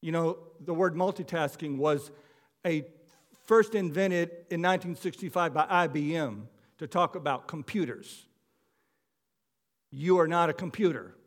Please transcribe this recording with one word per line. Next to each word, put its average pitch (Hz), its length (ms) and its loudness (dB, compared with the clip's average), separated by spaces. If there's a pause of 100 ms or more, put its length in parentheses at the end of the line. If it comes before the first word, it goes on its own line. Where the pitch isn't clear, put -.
You 160 120 -6
know, 165 260 0 (260)
the 175 80 -4
word 170 220 2
multitasking 165 800 -4
was 143 340 0 (540)
a 160 220 0 (600)
first 220 280 6
invented 180 560 0 (200)
in 170 100 -2
nineteen 180 340 2
sixty-five 175 600 -4
by 156 160 2
I 180 160 4
B 147 280 -2
M 113 340 -6 (280)
to 156 100 -12
talk 175 300 0
about 143 320 -4
computers. - 800 -6 (1600)
You 170 280 4
are 165 100 6
not 170 220 4
a - 20 -2
computer. 156 600 -2 (120)